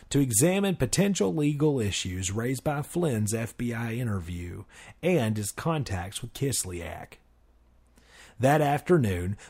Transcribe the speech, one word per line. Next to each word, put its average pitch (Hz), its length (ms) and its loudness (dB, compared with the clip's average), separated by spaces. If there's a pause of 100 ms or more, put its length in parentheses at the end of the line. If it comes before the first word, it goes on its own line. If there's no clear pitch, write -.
to 139 100 2
examine 170 560 4
potential 190 580 2
legal 147 460 2
issues 92 540 -2
raised 120 320 -2
by 147 180 -2
Flynn's 120 500 0
F 113 240 -4
B 120 160 -4
I 113 200 -4
interview 95 720 -6 (360)
and 120 360 2
his 104 160 -4
contacts 101 680 -4
with 120 120 -12
Kislyak. 92 840 -6 (1200)
That 143 200 6
afternoon, 117 760 2 (140)